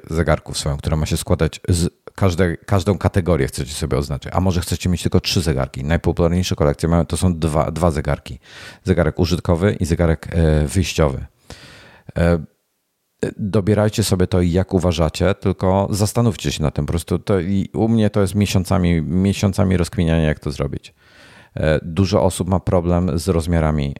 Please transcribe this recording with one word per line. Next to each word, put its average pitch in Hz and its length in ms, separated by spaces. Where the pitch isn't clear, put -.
zegarków 78 480
swoją, 71 200
która 76 200
ma 78 80
się 82 120
składać 80 520
z 85 200
każdej, 87 500
każdą 98 320
kategorię 85 500
chcecie - 260
sobie 65 240
oznaczyć, 71 380
a 90 60
może 90 200
chcecie - 280
mieć 90 120
tylko - 180
trzy - 220
zegarki. 65 420
Najpopularniejsze 85 720
kolekcje 76 340
mają, 85 160
to 80 120
są 90 220
dwa, 78 320
dwa 82 200
zegarki. 69 480
Zegarek 85 360
użytkowy 87 600
i 92 60
zegarek, 82 460
e, 78 360
wyjściowy. 71 580
E, 85 220
dobierajcie 104 680
sobie 90 240
to, 90 140
jak 90 320
uważacie, 87 600
tylko 95 560
zastanówcie 101 600
się - 120
nad 69 120
tym. 76 100
Po 73 60
prostu 85 280
to 98 200
i 95 340
u 110 160
mnie 110 200
to 107 120
jest 90 140
miesiącami, 92 640
miesiącami 92 760
rozkminiania, 82 500
jak 76 120
to 76 120
zrobić. 69 420
E, 76 280
dużo 90 400
osób 90 240
ma 87 120
problem 87 600
z 80 80
rozmiarami, 78 720